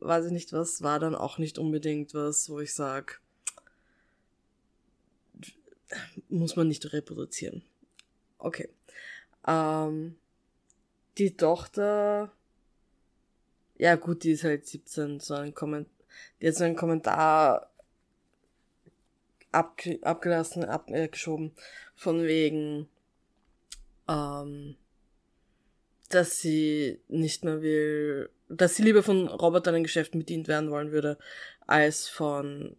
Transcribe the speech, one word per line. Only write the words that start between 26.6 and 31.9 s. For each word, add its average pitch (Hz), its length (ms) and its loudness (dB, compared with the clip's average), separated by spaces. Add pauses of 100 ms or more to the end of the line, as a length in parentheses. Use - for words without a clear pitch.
nicht 156 360 -2
mehr 156 160 -2
will, 151 720 -2 (180)
dass 170 280 4
sie 214 60 2
lieber 214 200 10
von 190 260 4
Robotern 170 460 4
in 165 80 4
Geschäften 160 380 -2
bedient 160 280 -6
werden 151 220 0
wollen 147 220 -4
würde, 147 260 0 (480)
als 151 420 4